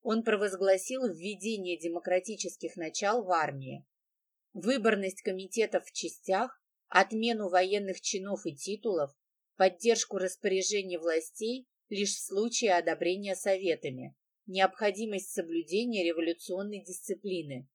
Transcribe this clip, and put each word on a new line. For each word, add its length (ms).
Он 220
провозгласил 840
введение 720
демократических 960
начал 480
в 80
армии, 540
выборность 680
комитетов 640
в 80
частях, 680
отмену 600
военных 520
чинов 440
и 100
титулов, 560
поддержку 600
распоряжений 800
властей 680
лишь 260
в 100
случае 500
одобрения 600
советами, 800
необходимость 840
соблюдения 720
революционной 800
дисциплины 920